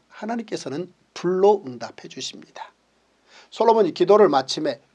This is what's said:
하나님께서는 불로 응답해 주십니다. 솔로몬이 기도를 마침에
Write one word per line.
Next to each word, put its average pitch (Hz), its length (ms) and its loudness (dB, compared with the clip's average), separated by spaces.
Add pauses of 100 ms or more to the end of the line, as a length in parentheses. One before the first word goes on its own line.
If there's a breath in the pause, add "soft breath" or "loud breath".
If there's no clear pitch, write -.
하나님께서는 185 840 -10 (200)
불로 185 540 0
응답해 120 420 -14
주십니다. - 640 -16 (760 soft breath)
솔로몬이 220 460 2
기도를 196 340 6
마침에 143 520 -4 (140)